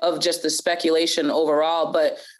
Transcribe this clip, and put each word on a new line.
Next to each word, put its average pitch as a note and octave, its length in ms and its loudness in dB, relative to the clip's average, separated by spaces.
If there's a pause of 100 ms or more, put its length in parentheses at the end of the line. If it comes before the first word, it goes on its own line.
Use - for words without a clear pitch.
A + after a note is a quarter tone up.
of E3 180 0
just E3+ 220 -2
the D#3+ 80 -2
speculation E3 800 0
overall. D#3 600 2
But D#3 260 0 (220)